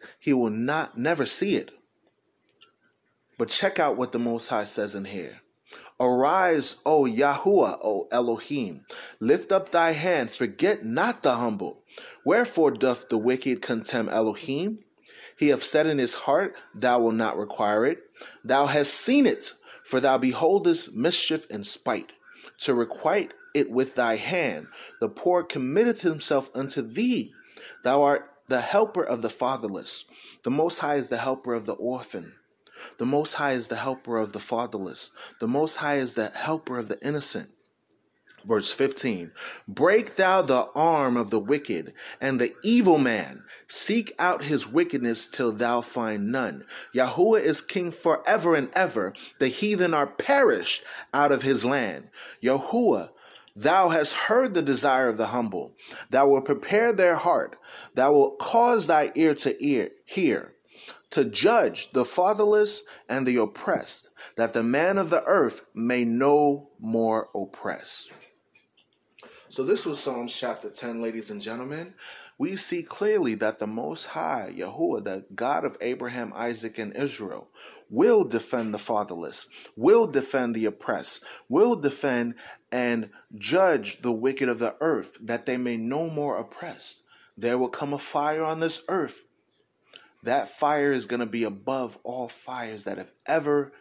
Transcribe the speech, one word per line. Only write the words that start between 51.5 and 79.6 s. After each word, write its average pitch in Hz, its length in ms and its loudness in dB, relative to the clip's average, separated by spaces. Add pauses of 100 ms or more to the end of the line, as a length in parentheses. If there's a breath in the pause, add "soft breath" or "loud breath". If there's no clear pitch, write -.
land. 113 440 -2 (340 loud breath)
Yahuwah, 135 640 2 (460 loud breath)
thou 170 340 4
hast 156 240 2
heard 240 400 2
the 175 80 2
desire 131 480 2
of 110 80 -2
the 110 100 0
humble. 104 480 -4 (360 loud breath)
Thou 139 180 6
wilt 135 160 4
prepare 208 480 0
their 180 220 4
heart. 147 420 0 (380 loud breath)
Thou 135 180 6
wilt 139 260 6
cause 233 460 4
thy 151 300 4
ear 156 180 4
to - 280 -2
ear, 131 300 0 (140)
hear, - 480 -2 (560 loud breath)
to 143 160 2
judge 175 680 2
the 127 140 2
fatherless 208 800 2 (260 loud breath)
and 131 180 0
the 123 100 2
oppressed, - 720 -2 (260 loud breath)
that 113 180 0
the 117 100 2
man 151 340 2
of 185 120 0
the 165 160 2
earth 151 480 2
may 120 320 0
no 143 640 2 (100)
more 113 560 0
oppress." - 720 -8 (1400 loud breath)
So 135 140 -6
this 165 220 0
was 151 140 -6
Psalms 120 360 -6
chapter 117 340 -6
ten, 117 320 -10
ladies 113 300 -6
and 104 100 -10
gentlemen. 131 540 -10 (420 loud breath)
We 190 200 -4
see 175 260 -4
clearly 196 520 0
that 107 220 -2
the 110 80 -4
Most 123 420 -8
High, 139 480 -6
Yahuwah, 104 480 -4
the 98 300 -8
God 135 300 -2
of 143 160 -6
Abraham, 123 560 -6
Isaac, 113 420 -6
and 104 180 -8
Israel, 127 540 -8 (400 loud breath)
will 196 360 4
defend 113 480 -4
the 107 40 -6
fatherless, 95 680 -6 (300 loud breath)